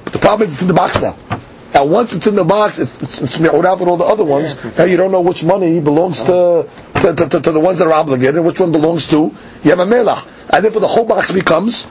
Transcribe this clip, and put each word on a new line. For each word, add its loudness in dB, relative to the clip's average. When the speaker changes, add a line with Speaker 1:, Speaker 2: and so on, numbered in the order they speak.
Speaker 1:
But -14
the -4
problem 2
is -8
it's -6
in -2
the 0
box 0
now. -6
Now 4
once 0
it's -2
in 2
the 2
box, 0
it's, -6
it's, -12
it's -6
me'urav 2
with 0
all 0
the -2
other 0
ones. -2
Speaker 2:
Yeah. -10
Speaker 1:
Now 4
you 2
don't 0
know 2
which -2
money 0
belongs 0
to, 2
to, 2
to, 0
to, 0
to 0
the 0
ones 0
that 2
are 4
obligated, 0
and 0
which -2
one 2
belongs 0
to 2
Yam 4
HaMelach. 0
And 2
therefore 0
the 0
whole 0
box -2
becomes -2